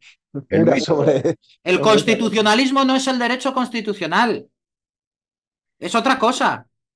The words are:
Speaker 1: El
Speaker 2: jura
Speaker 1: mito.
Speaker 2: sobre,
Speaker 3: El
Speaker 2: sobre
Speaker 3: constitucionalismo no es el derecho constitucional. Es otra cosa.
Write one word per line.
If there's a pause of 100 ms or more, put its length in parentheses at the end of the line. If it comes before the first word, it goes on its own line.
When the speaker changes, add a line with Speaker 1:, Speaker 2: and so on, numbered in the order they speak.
(500)
Speaker 1:
El
Speaker 2:
jura
Speaker 1:
mito.
Speaker 2:
sobre, (500)
Speaker 3:
El
Speaker 2:
sobre
Speaker 3:
constitucionalismo
no
es
el
derecho
constitucional. (1300)
Es
otra
cosa. (280)